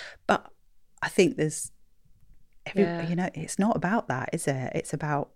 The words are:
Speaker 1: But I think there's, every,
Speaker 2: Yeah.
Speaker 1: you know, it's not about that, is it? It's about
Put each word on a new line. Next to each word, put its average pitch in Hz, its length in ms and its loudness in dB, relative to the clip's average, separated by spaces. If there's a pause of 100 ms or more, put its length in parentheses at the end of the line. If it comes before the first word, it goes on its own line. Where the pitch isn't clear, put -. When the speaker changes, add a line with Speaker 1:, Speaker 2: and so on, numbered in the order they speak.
(260)
Speaker 1:
But - 220 2 (540)
I - 60 -2
think - 280 4
there's, - 360 -2 (960)
every, 196 160 2
Speaker 2:
Yeah. 170 260 0
Speaker 1:
you 170 80 0
know, 180 180 0
it's 160 240 -8
not 208 180 4
about 190 320 0
that, 127 240 -2
is - 140 -4
it? 131 280 0
It's - 180 -4
about 151 440 -2